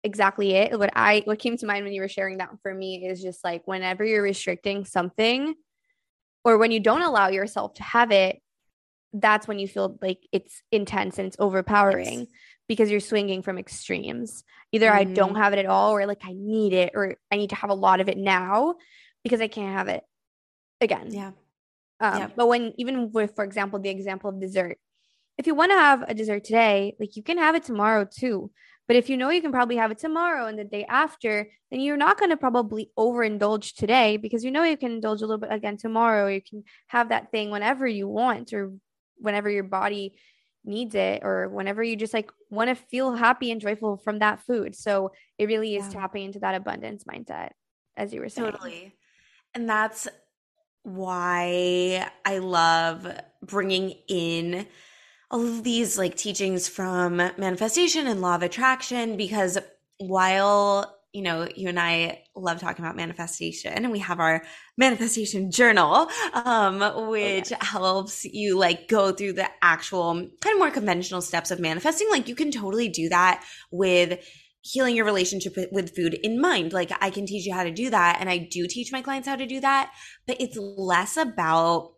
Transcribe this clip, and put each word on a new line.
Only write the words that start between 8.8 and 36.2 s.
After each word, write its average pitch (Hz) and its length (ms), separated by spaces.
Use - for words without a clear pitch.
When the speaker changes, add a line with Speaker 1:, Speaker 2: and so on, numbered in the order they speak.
Speaker 1:
that's 214 340
when 202 100
you 196 100
feel 196 340
like 185 300
it's - 300
intense 202 460
and 190 80
it's 190 120
overpowering 196 840
Speaker 2:
Yes. 240 80
Speaker 1:
because 214 220
you're 208 100
swinging 202 420
from 185 140
extremes. - 880
Either 220 200
I 202 120
don't 190 240
Speaker 2:
Mm-hmm. 202 80
Speaker 1:
have 202 180
it 202 60
at 190 60
all, 196 280
or, 202 100
like, 202 180
I 190 140
need 208 380
it, 180 200
or 196 220
I 202 60
need 208 140
to 202 60
have 202 140
a 202 40
lot 190 260
of 190 100
it 190 80
now 196 560
because 226 180
I 220 80
can't 202 240
have 190 160
it - 160
again. - 300
Speaker 2:
Yeah. 196 200
Speaker 1:
Um, 208 180
Speaker 2:
Yep. 190 180
Speaker 1:
but 233 120
when, 240 280
even 247 340
with, 214 260
for 208 80
example, 196 340
the 196 100
example 190 400
of 190 100
dessert, 190 400
if 269 80
you 320 80
wanna 349 200
have 285 280
a - 100
dessert 214 320
today, 208 560
like, 208 160
you 214 60
can 339 160
have 320 160
it 330 80
tomorrow 214 420
too. 208 460
But 233 100
if 247 120
you 269 80
know 262 140
you 349 100
can 302 120
probably 247 240
have 220 140
it 220 80
tomorrow 320 480
and 214 120
the 208 60
day 208 200
after, 226 640
then 254 100
you're 285 160
not 349 240
gonna 339 160
probably 233 640
overindulge 214 760
today 214 440
because 220 260
you 254 60
know 302 120
you 320 140
can 240 160
indulge 214 300
a 214 40
little 220 120
bit 214 140
again 214 240
tomorrow. 226 500